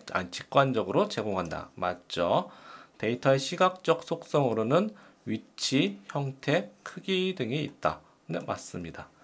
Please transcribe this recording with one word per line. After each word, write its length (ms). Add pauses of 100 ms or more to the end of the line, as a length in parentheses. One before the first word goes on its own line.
(120)
아니, 180
직관적으로 800
제공한다. 640
맞죠? 800 (460)
데이터의 420
시각적 640
속성으로는 920 (320)
위치, 760 (120)
형태, 580 (140)
크기 500
등이 300
있다. 380 (260)
네, 180
맞습니다. 600 (160)